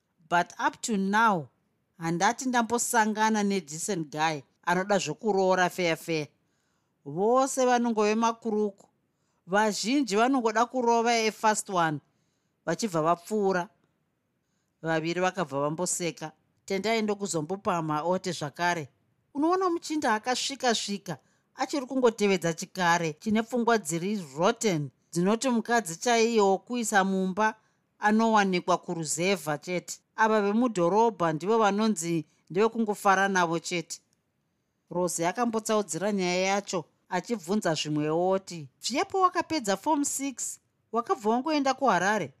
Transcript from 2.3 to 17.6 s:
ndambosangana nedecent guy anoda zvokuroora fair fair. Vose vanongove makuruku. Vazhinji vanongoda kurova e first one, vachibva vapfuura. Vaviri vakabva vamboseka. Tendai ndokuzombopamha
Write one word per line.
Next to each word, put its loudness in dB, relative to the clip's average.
ndambosangana 0
nedecent -4
guy -2
anoda 0
zvokuroora 0
fair 0
fair. -4
Vose 0
vanongove 2
makuruku. -2
Vazhinji 0
vanongoda 2
kurova 2
e 0
first 0
one, 0
vachibva -2
vapfuura. 0
Vaviri -2
vakabva -2
vamboseka. -4
Tendai -2
ndokuzombopamha -2